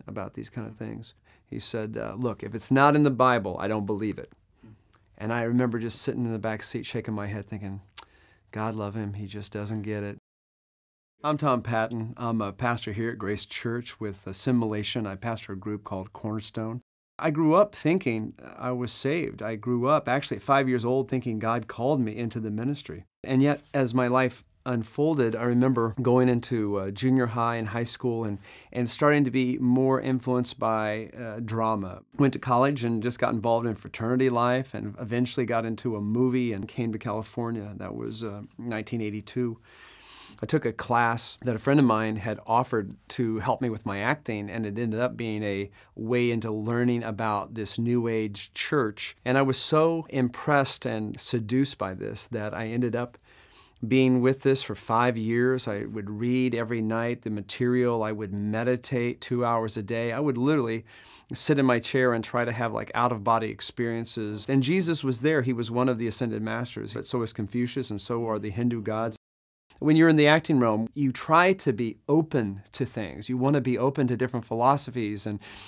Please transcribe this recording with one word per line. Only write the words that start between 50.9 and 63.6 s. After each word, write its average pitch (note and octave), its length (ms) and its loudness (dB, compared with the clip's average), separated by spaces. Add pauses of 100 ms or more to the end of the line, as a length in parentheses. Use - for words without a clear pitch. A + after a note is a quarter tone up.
seduced B2 580 0
by F#2+ 160 -4
this G2+ 320 -6
that G#2+ 280 -6
I A2 120 -6
ended A#2 300 0
up A#2+ 220 -4 (680)
being B2+ 340 6
with C3 220 2
this C3+ 220 4
for G#2+ 100 -6
five A#2 420 2
years. A#2+ 520 2
I G#2+ 160 -4
would G#2+ 260 -8
read B2 460 0
every A#2 260 -2
night A#2 400 -2
the A2+ 80 -6
material. A#2+ 720 2
I G#2+ 80 -2
would G#2 220 -6
meditate A#2+ 880 0
two B2 240 -2
hours A2+ 320 0
a A2+ 60 -4
day. A#2 280 -2
I A2+ 80 -4
would C#3+ 200 0
literally A#2+ 460 2 (480)
sit C#3 280 2
in C3+ 60 6
my B2 120 6
chair B2+ 340 2
and A2+ 120 0
try A#2+ 200 -2
to A#2 80 -2
have, A2+ 200 -2
like, A2 240 -6
out-of-body A2+ 520 2
experiences. A2 1000 -4